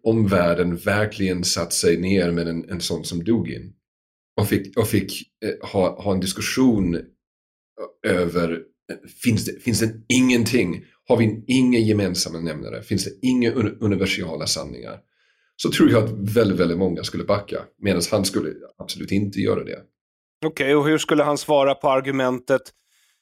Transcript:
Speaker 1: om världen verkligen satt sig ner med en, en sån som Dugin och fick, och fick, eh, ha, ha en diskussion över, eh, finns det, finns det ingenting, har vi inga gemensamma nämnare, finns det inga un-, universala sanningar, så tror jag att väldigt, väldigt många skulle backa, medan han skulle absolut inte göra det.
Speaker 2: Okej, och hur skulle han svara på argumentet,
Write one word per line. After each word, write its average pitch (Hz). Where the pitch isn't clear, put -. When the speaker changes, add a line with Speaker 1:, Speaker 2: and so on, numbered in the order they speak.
Speaker 1:
om 113
världen 87
verkligen 98
satt -
sig 85
ner 90
med 85
en, 82
en 87
sån 82
som 87
Dugin 95
och 107
fick, -
och 107
fick, 98
eh, -
ha, 92
ha 101
en 95
diskussion 92
över, 87
eh, -
finns 110
det, -
finns 110
det 110
ingenting, 120
har 123
vi 110
inga 127
gemensamma 95
nämnare, 73
finns -
det -
inga 123
un-, 107
universala 92
sanningar, 62
så -
tror 156
jag 113
att -
väldigt, 101
väldigt 85
många 90
skulle 82
backa, -
medan 95
han 104
skulle -
absolut -
inte 98
göra 104
det. -
Speaker 2:
Okej, 147
och 147
hur 156
skulle 151
han 147
svara 139
på 143
argumentet, 131